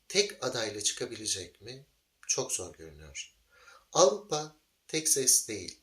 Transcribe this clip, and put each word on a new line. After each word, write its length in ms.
tek 380
adayla 360
çıkabilecek 800
mi? 240
Çok 240
zor 220
görünüyor. 600
Avrupa 600
tek 220
ses 380
değil. 360